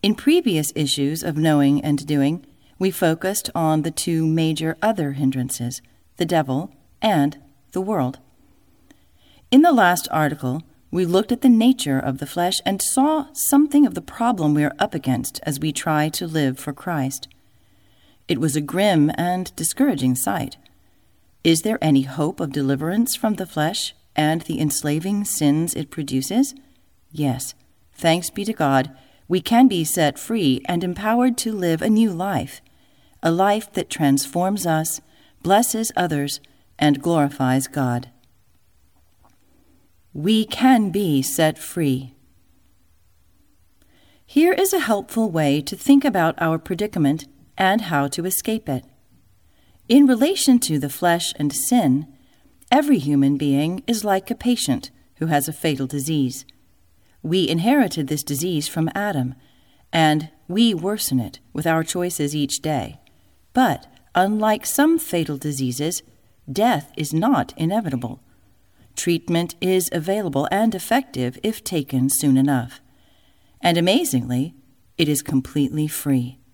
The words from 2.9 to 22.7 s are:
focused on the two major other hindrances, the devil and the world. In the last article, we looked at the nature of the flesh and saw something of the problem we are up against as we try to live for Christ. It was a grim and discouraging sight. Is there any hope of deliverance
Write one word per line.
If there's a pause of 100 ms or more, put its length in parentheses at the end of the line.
focused
on
the
two
major
other
hindrances, (360)
the
devil (300)
and (300)
the
world. (1300)
In
the
last
article, (300)
we
looked
at
the
nature
of
the
flesh
and
saw
something
of
the
problem
we
are
up
against
as
we
try
to
live
for
Christ. (1000)
It
was
a
grim
and
discouraging
sight. (840)
Is
there
any
hope
of
deliverance